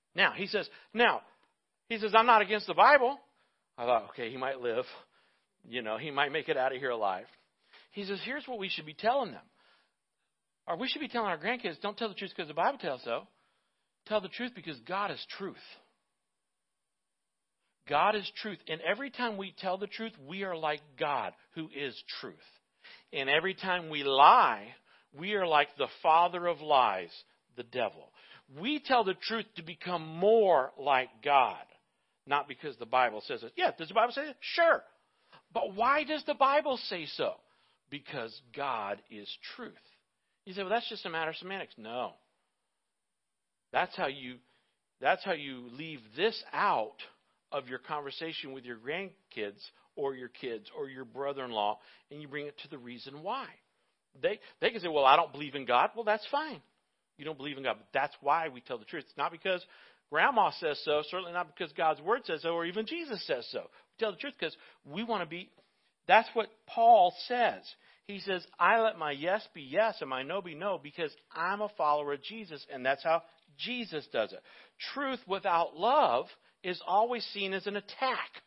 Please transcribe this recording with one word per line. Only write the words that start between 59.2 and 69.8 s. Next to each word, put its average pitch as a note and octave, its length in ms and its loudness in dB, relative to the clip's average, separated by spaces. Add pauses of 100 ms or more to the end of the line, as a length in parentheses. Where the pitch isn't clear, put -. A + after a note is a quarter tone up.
because F3+ 340 -2 (460)
grandma G3 420 4
says D3+ 320 -4
so, D3+ 260 2
certainly F3+ 220 -6
not E3+ 220 -6
because E3+ 200 -8
God's D#3 260 0
word A3 240 0
says E3 180 -4
so, E3 120 -2
or E3+ 100 -2
even F#3 220 -4
Jesus D4 400 -8
says B2+ 260 -2
so. A2+ 80 -4
We - 380 -16
tell A3 140 -2
the E3 60 -14
truth C#4 200 -10
'cause D#3+ 180 -6 (280)
we E3 200 -8
wanna G#3 220 -4
be, F3 240 -12 (560)
that's G#3+ 280 8
what A3 160 0 (160)
Paul A3+ 460 8 (140)
says. A#3+ 360 0 (440)
He G3+ 140 -10
says, F#3 240 -4 (140)
"I G3+ 220 6
let A3 180 2
my D3+ 140 -2
yes E3+ 420 -2
be E3 80 -14
yes F#3+ 380 0